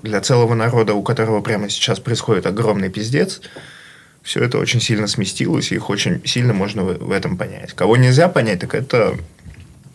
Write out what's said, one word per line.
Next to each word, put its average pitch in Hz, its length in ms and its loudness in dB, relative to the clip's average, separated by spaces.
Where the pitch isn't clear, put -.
Для 107 200 -2
целого 120 320 4
народа, 113 400 2
у 101 80 -2
которого 110 400 0
прямо 104 260 -2
сейчас - 320 -2
происходит 110 460 0
огромный 101 420 0
пиздец, 113 520 -2
всё - 200 -4
это 123 160 0
очень - 220 0
сильно 107 260 -2
сместилось, 131 680 -2
и - 40 -4
их - 140 -6
очень 101 360 -2
сильно 123 280 0
можно 101 300 -2
в, 90 140 -2
в - 120 -6
этом 92 260 -2
понять. 92 380 -8
Кого 101 220 2
нельзя 127 320 6
понять, 110 320 0
так - 140 -8
это 110 420 0